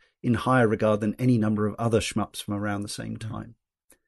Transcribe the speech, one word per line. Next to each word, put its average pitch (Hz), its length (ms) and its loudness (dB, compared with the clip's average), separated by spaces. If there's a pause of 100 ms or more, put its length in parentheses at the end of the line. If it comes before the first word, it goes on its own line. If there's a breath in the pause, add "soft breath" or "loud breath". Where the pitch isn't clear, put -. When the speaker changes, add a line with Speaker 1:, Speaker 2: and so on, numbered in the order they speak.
(220)
Speaker 1:
in 120 140 2
higher 123 320 4
regard 107 340 2
than 107 160 -2
any 127 220 4
number 107 260 0
of 104 140 -2
other 113 200 2
shmups - 420 -4
from 104 120 -6
around 101 300 -4
the 104 60 -10
same 110 300 -8
Speaker 2:
Yeah. 110 80 -10
Speaker 1:
time." 113 280 -12 (520 soft breath)